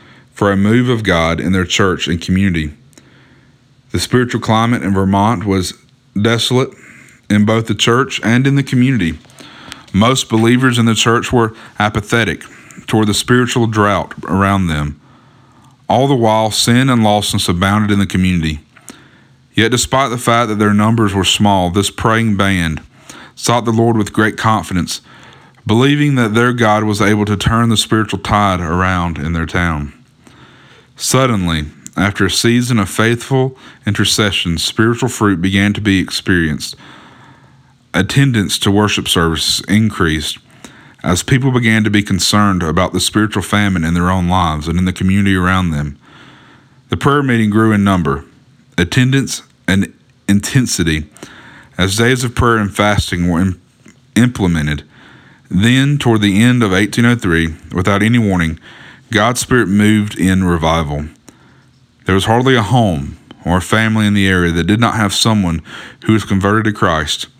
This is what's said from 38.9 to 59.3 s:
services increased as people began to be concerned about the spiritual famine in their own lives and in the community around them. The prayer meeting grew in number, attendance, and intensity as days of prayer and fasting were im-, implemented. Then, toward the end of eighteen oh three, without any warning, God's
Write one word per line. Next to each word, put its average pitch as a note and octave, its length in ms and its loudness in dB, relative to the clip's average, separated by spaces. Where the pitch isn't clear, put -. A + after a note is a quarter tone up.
services - 600 -2
increased F2 720 -2
as F2+ 180 -2
people C3+ 300 0
began A2+ 320 2
to G#2+ 80 -2
be G#2 100 2
concerned G2+ 640 0
about E2+ 280 0
the F#2 80 -4
spiritual G#2 440 -2
famine G2 400 0
in E2 100 -2
their F2 160 0
own F2+ 180 0
lives E2 400 0
and E2+ 120 -2
in F2+ 60 2
the F2+ 60 0
community G2 440 0
around F#2 340 0
them. D2 260 -4
The - 80 -2
prayer C#3+ 240 2
meeting A#2 300 2
grew A2 200 4
in G2+ 120 2
number, E2 420 0
attendance, B2+ 680 0
and F#2+ 260 0
intensity G2 800 0
as F#2+ 180 0
days A#2+ 280 2
of A#2+ 100 -4
prayer A#2 240 2
and G#2 180 -2
fasting G2 540 0
were E2+ 100 0
im-, F#2 220 -2
implemented. E2+ 680 0
Then, C3 520 2
toward A2+ 220 2
the G2+ 200 2
end B2 220 4
of G2 100 0
eighteen G#2 320 0
oh A#2+ 100 2
three, E2 380 0
without G2+ 300 0
any A#2 160 2
warning, F2+ 420 0
God's A2+ 300 0